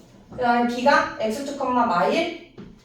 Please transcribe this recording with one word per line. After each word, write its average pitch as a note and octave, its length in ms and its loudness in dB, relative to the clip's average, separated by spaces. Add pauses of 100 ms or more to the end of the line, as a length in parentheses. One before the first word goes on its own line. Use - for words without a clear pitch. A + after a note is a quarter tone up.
(320)
그다음에 A#3+ 440 2
B가 C#4+ 440 2
엑스 A3 260 -4
투, C#4 120 -8
컴마 B3 280 0
마일, A3+ 680 -2 (320)